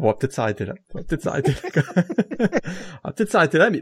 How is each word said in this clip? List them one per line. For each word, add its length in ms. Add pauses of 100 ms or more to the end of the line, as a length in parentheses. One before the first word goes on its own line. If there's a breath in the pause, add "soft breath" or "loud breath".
On 60
va 60
peut-être 180
s'arrêter 320
là. 100 (180)
On 60
va 60
peut-être 180
s'arrêter 300
là. 300 (120)
<laughs> 80 (1000 loud breath)
On 40
va 40
peut-être 180
s'arrêter 280
là, 120
mais 120